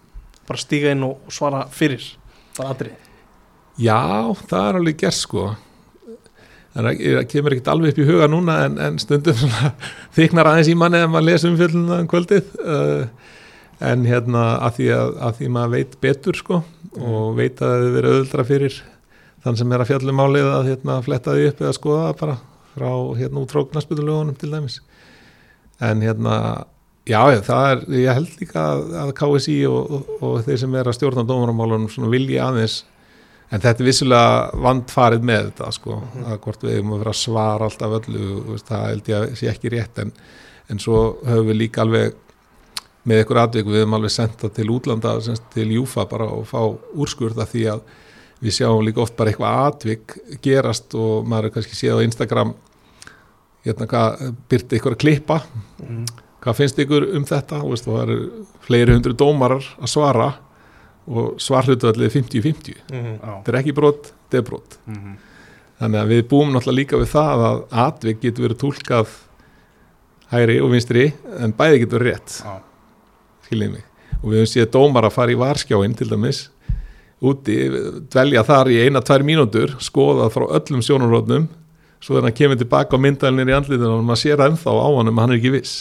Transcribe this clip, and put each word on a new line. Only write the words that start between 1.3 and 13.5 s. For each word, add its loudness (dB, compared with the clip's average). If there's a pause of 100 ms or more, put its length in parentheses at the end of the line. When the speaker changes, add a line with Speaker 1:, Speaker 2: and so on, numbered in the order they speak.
Speaker 1:
svara -4
fyrir -2 (500)
það -10
atriði? -8 (840)
Speaker 2:
Já, 4 (400)
það -2
er 0
alveg 0
gert, 0
sko. -6 (1160)
En -6
það, -2
það 0
kemur 0
ekkert -4
alveg 2
upp -2
í 4
huga 4
núna, 0 (100)
en, -4
en -4
stundum 0
svona 0 (220)
<laughs> -10
þyknar 4
aðeins 4
í 4
manni 4
ef 2
maður 2
les 2
umfjöllunina 0
um -2
kvöldið. 0
Eh, -2 (760)